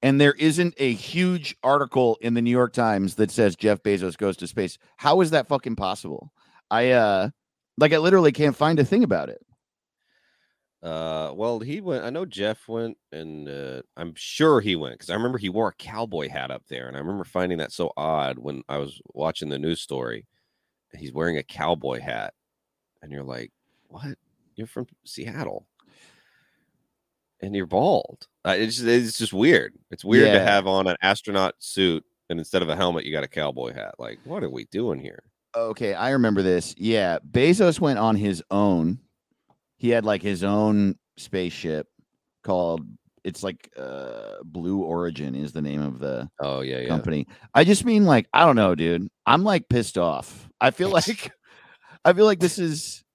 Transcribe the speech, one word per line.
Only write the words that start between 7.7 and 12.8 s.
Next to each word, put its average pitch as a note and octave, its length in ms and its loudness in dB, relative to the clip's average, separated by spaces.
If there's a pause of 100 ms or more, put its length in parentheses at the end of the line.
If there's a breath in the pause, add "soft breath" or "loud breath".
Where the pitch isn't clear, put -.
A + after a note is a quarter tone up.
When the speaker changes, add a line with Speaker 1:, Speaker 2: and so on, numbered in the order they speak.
Speaker 1:
like, D3+ 160 4
I D#3+ 40 4
literally E3+ 340 6
can't C#3+ 240 2
find D#3+ 240 2
a C#3+ 60 6
thing A3 180 4
about E2+ 260 -2
it. - 160 -18 (1400)
Speaker 2:
Uh, D#2+ 540 -6
well, A2+ 240 -4
he C#3 220 -10
went, D3+ 240 -6
I A#2 40 -6
know D#3+ 160 -8
Jeff G#2+ 420 -6
went, A2+ 300 -8 (140)